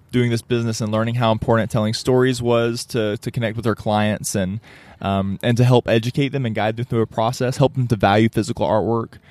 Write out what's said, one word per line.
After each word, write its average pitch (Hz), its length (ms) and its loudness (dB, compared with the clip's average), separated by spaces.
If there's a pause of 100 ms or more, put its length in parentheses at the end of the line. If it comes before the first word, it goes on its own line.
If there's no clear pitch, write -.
(120)
doing 120 200 2
this 113 100 -2
business 117 400 -2
and 107 100 -4
learning 113 240 0
how 117 160 2
important 110 400 0
telling 110 220 0
stories 127 480 2
was 120 460 0
to, 107 300 -2
to - 140 -8
connect 110 240 -4
with 113 120 -4
our 104 80 2
clients 107 600 -2
and, 98 240 -2 (400)
um, 98 440 -2
and 120 140 2
to 123 60 4
help 123 240 4
educate 120 420 0
them 135 180 -4
and 110 80 -4
guide 110 220 -2
them 120 80 -6
through 117 160 0
a 110 60 2
process, 120 500 -2
help 131 180 2
them 127 140 -2
to 123 60 2
value 107 340 4
physical 107 380 -2
artwork, 110 520 -2 (120)